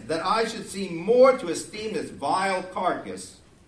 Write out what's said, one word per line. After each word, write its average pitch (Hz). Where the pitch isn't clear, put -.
that 165
I 220
should 220
seem 190
more 247
to 175
esteem 208
this 151
vile 185
carcass 156